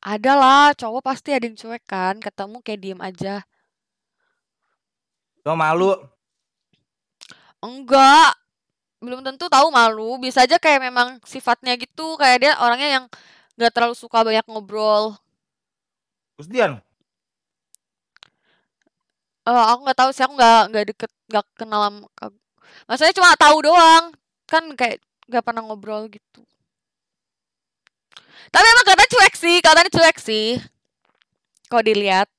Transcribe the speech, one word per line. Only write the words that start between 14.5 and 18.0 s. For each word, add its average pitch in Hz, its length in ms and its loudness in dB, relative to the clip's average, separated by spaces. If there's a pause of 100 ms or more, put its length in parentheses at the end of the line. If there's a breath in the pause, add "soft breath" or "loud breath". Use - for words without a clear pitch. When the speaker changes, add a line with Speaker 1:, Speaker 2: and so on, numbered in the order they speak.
Speaker 2:
Gustian? 170 440 -6 (2750)